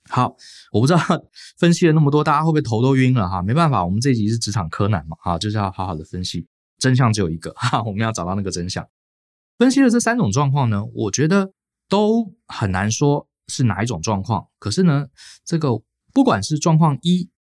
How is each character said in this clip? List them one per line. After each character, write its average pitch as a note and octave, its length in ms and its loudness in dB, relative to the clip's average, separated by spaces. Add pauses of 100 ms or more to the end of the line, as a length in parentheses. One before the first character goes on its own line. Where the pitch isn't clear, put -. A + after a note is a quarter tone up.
好， - 280 -2 (360)
我 G#2 80 2
不 A#2+ 60 2
知 D#3+ 80 4
道 E3+ 60 4 (300)
<laughs> - 280 -20
分 E3+ 160 4
析 E3+ 140 2
了 D#3 60 4
那 D#3+ 60 4
么 C#3 120 4
多， D3+ 120 2
大 D#3 80 0
家 D3 120 2
会 E3 80 0
不 - 20 0
会 D3+ 80 2
头 A#2 220 -2
都 C3+ 120 4
晕 C3 200 4
了 G2+ 120 0
哈？ F#2 140 -4
没 G2 100 -2
办 D#3+ 180 2
法， G#2 140 0
我 E2+ 60 -2
们 G2+ 100 0
这 C3 140 2
集 G#2+ 160 0
是 A2+ 80 -2
职 G#2+ 140 -6
场 F2+ 180 -4
柯 G2+ 180 -2
南 F#2+ 200 0
嘛， D#2+ 120 -12
哈， F2 200 -4
就 G#2 100 -4
是 G#2+ 80 -4
要 G2 140 -2
好 F#2 160 -8
好 F2 80 -8
的 D#2 100 -12
分 F2+ 180 -10
析， E2+ 240 -8 (300)
真 C3 180 2
相 B2 160 4
只 G#2 100 0
有 E2 100 0
一 E2 60 -6
个， - 180 -12
哈， B2 260 -2
我 A2+ 100 -6
们 G2+ 100 -6
要 A2+ 100 -2
找 F2 140 -6
到 F#2 100 -4
那 G2+ 80 -6
个 F#2 80 -6
真 F2 180 -6
相。 - 180 -8 (680)
分 B3+ 140 4
析 C#4 100 2
了 C4 80 6
这 A#3 100 2
三 A#3 160 -2
种 D#3 160 0
状 C#3 200 0
况 C3+ 180 0
呢， G#2 240 -2
我 A2+ 180 -4
觉 D3+ 160 0
得 F#3+ 240 2 (360)
都 G#3+ 480 0 (120)
很 G2 240 -4
难 G2 200 0
说 C#3+ 360 0 (200)
是 - 160 -4
哪 G2+ 200 0
一 - 20 0
种 G2 160 -6
状 G2+ 220 -2
况。 G#2 240 -4 (100)
可 G2+ 140 -6
是 F#3+ 120 0
呢， C#3+ 240 2 (380)
这 E3 140 -4
个 D3+ 100 0 (420)
不 C4+ 120 2
管 C#3 180 2
是 D3+ 160 -4
状 D#3+ 180 2
况 D3+ 260 2
一， F3+ 280 0 (240)